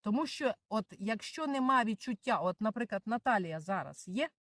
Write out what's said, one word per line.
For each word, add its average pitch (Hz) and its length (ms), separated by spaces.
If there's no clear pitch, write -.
Тому 247 260
що, 262 260
от, 214 160
якщо 226 480
нема 262 360
відчуття, 220 560
от, 180 220
наприклад, 214 440
Наталія 208 540
зараз 160 480
є? 247 220